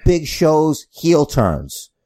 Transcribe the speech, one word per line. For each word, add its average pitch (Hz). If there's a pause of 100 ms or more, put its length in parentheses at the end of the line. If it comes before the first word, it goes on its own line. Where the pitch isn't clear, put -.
Big 170
Show's 156
heel 160
turns, 78 (160)